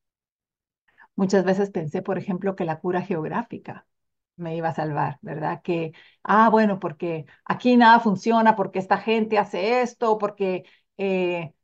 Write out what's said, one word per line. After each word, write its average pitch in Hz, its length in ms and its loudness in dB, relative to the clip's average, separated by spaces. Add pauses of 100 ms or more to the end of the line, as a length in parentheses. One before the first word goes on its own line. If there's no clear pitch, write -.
(1160)
Muchas 190 280 2
veces 196 260 0
pensé, 180 320 -6
por 185 160 -4
ejemplo, 190 380 -6
que 190 80 -4
la 156 160 -6
cura 180 220 -2
geográfica - 840 -8 (500)
me 165 200 -10
iba 165 140 -2
a 160 40 -6
salvar, 151 480 -4
¿verdad? 156 400 -8
Que, 160 300 -4 (320)
ah, 220 260 6
bueno, 208 300 2
porque 165 460 -6 (180)
aquí 247 320 2
nada 233 240 8
funciona, 220 560 2
porque 190 240 -4
esta 190 180 0
gente 220 400 0
hace 202 440 0
esto, 220 360 0
porque, 196 460 -4 (340)
eh, 180 640 -2